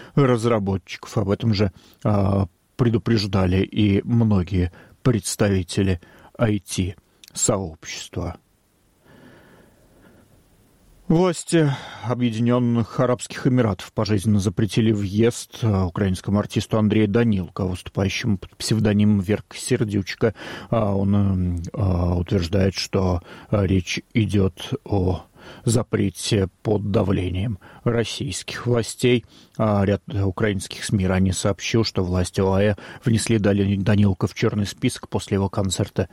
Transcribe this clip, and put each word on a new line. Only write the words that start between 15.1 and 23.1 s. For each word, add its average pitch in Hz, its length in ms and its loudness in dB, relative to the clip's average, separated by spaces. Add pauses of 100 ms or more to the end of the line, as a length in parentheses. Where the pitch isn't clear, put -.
а, 98 240 2
украинскому 98 540 0
артисту 110 400 -2
Андрею 107 280 4
Данилко, 101 580 0
выступающему 98 720 -2
под - 180 -20
псевдонимом 104 640 2
Верка 98 380 -4
Сердючка. 107 760 -2 (380)
А, 107 240 0
он, 98 200 0
м, 92 480 0 (100)
а, 87 420 0
утверждает, 92 580 0
что, 92 480 -2 (280)